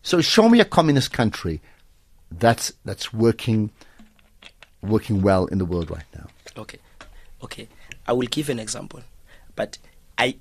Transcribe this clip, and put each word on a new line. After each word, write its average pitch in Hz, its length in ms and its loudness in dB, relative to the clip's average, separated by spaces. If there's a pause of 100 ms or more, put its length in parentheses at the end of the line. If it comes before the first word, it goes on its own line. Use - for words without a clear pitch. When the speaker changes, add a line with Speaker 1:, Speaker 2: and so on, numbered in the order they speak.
Speaker 1:
"So - 180 0
show 226 300 4
me 240 100 8
a 202 60 6
communist 151 480 2
country 104 480 -2 (680)
that's, 117 420 0 (120)
that's - 280 -10
working, 110 560 2 (1120)
working 104 400 0
well 95 240 4
in 95 140 -4
the 92 60 0
world 85 260 -6
right - 240 -12
now." - 100 -18 (320)
Speaker 2:
Okay, - 220 -18 (640)
okay. 110 240 -16 (400)
I 117 60 0
will 123 160 -2
give 147 200 -6
an 123 80 -4
example, 107 460 -12 (520)
but - 220 -8 (400)
I 127 240 0